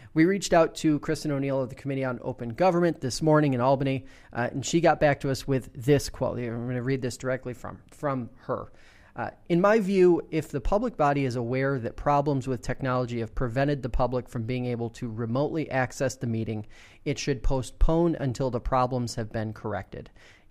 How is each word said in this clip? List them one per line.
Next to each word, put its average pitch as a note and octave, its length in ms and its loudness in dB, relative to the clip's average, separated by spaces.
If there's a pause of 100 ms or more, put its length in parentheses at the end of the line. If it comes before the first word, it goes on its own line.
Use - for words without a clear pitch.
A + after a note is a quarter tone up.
(140)
We D#3+ 120 6
reached G3 260 0
out E3 240 6
to D3+ 220 2
Kristen D3+ 320 -4
O'Neill C3+ 320 0
of A#2+ 80 -6
the C3 40 -14
Committee C3+ 300 -4
on B2+ 180 -4
Open B2 280 -8
Government E3+ 500 2
this C3 220 -4
morning D3+ 320 6
in A#2+ 60 0
Albany, C3+ 440 2 (280)
uh, A#2+ 200 -2
and C3 140 -6
she E3+ 140 2
got D#3 200 4
back C#3+ 200 4
to C#3 100 -2
us - 160 -4
with C3 280 -2
this C3+ 340 2
quote. - 300 -4
I'm A#2 280 -6
gonna B2 160 -4
read C3+ 200 -2
this B2 140 -6
directly B2+ 380 -4
from, - 260 -14 (100)
from C3 400 -4 (120)
her. - 300 -6 (440)
Uh, A2+ 140 -6 (180)
"In E3+ 140 4
my G#3+ 180 6
view, F3+ 400 6 (100)
if D#3 180 -4
the C#3 120 -4
public G#3+ 360 0
body C#3+ 280 2
is B2 120 -2
aware C3 420 -2
that A2+ 180 -6
problems C#3+ 500 0
with C3 140 -4
technology B2+ 600 -2
have A2+ 140 -6
prevented C#3 480 0
the C3 60 -6
public B2 400 0
from A#2 140 -6
being B2 240 -4
able A#2 240 -4
to A#2 200 -10
remotely A#2+ 600 -2
access C3 460 -2
the C3 100 -6
meeting, A2+ 400 -4 (400)
it C#3+ 120 -2
should C#3+ 240 -4
postpone D#3+ 760 2
until C3 340 -2
the A#2 100 -4
problems B2+ 540 -2
have A2 180 -6
been A2 220 -4
corrected. - 560 -8 (400)